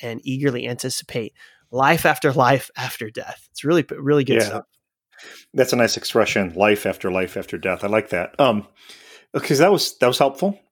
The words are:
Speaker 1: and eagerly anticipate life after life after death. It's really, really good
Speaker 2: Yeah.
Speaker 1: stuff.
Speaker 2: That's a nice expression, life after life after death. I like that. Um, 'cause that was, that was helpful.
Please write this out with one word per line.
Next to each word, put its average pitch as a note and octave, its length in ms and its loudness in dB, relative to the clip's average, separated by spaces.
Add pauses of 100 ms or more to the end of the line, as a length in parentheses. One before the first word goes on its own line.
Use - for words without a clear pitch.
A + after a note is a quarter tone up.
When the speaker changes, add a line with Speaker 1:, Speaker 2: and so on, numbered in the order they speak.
Speaker 1:
and A#2 220 -10
eagerly C3 440 -4
anticipate B2 640 -8 (380)
life C#3+ 340 2
after D3+ 260 2
life C3 460 2
after B2 320 -8
death. - 420 -14
It's - 120 -14
really, D#3+ 260 2
really C#3+ 340 0
good A2+ 180 2
Speaker 2:
Yeah. G#2+ 60 0
Speaker 1:
stuff. - 180 -8 (880)
Speaker 2:
That's C3 180 2
a B2 40 2
nice A#2 220 2
expression, G2+ 580 0
life G#2 300 2
after F#2+ 260 -4
life F#2 260 -4
after F#2 200 -8
death. F2+ 260 -4
I G2+ 40 -4
like G#2+ 220 0
that. - 300 -4
Um, A2+ 280 2 (680)
'cause C3+ 240 0
that F#3 120 6
was, - 280 0
that B2 80 4
was B2+ 100 2
helpful. E3 420 0 (120)